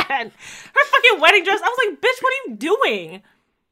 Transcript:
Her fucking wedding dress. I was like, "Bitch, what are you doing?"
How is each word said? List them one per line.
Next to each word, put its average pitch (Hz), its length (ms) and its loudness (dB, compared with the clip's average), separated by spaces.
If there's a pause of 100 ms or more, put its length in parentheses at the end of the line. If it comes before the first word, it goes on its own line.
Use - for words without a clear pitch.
Her - 760 -4
fucking 480 360 2
wedding 349 240 4
dress. 392 180 -2
I 349 60 0
was 480 100 -6 (100)
like, 311 120 -10
"Bitch, 508 220 -2
what 523 100 -2
are 523 180 -8
you 214 60 -14
doing?" 196 680 -2 (500)